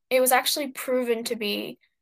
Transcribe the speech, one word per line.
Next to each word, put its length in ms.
It 120
was 100
actually 380
proven 560
to 100
be, 420